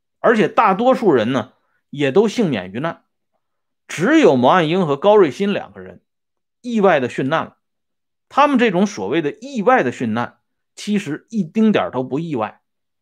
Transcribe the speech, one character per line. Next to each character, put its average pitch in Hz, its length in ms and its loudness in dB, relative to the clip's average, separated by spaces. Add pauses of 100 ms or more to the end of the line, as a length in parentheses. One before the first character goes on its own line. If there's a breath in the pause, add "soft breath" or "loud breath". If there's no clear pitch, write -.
(200)
而 226 160 2
且 170 100 2
大 214 260 2
多 240 220 2
数 220 180 2
人 117 200 2
呢 120 220 -6 (360)
也 143 220 -2
都 208 160 4
幸 196 200 -2
免 95 240 -6
于 107 60 -10
难， 165 240 -8 (880)
只 277 320 2
有 165 160 6
毛 123 140 4
岸 170 180 2
英 175 180 -2
和 139 100 -2
高 208 200 4
瑞 170 160 4
新 202 200 -4
两 110 200 -8
个 98 80 -20
人 92 200 -20 (600)
意 233 200 -4
外 175 200 4
的 123 80 -4
殉 147 160 -4
难 143 200 -2
了。 - 120 -18 (720)
他 285 180 2
们 285 100 0
这 233 140 2
种 180 160 0
所 101 220 -8
谓 156 120 -2
的 147 120 -4
意 262 300 -10
外 240 200 2
的 123 80 -2
殉 120 200 -6
难， 117 280 -6 (380)
其 208 220 -4
实 - 320 -8
一 220 120 -6
丁 214 300 0
点 98 120 0
儿 87 60 -6
都 131 140 -6
不 127 160 -6
意 165 160 -8
外。 107 240 -8 (400)